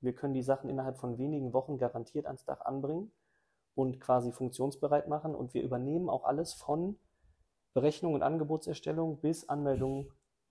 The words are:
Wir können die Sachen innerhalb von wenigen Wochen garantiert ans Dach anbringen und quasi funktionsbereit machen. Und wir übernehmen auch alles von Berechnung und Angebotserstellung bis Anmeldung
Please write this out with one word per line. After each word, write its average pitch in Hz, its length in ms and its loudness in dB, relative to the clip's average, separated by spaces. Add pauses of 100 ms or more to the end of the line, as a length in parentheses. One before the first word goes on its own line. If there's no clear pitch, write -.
Wir 123 140 0
können 139 180 -2
die 131 80 0
Sachen 135 300 0
innerhalb 131 260 -2
von 123 220 -4
wenigen 135 340 -2
Wochen 135 240 2
garantiert 143 480 -2
ans - 200 -8
Dach 139 160 -4
anbringen 143 500 -4 (640)
und 131 260 2
quasi 123 300 4
funktionsbereit 139 760 0
machen. 151 280 -2
Und 127 180 -6
wir 127 80 0
übernehmen 135 480 0
auch - 160 0
alles 151 280 2
von 175 440 -2 (760)
Berechnung 151 420 4
und - 80 2
Angebotserstellung 156 960 0
bis 160 260 0
Anmeldung 139 640 0 (400)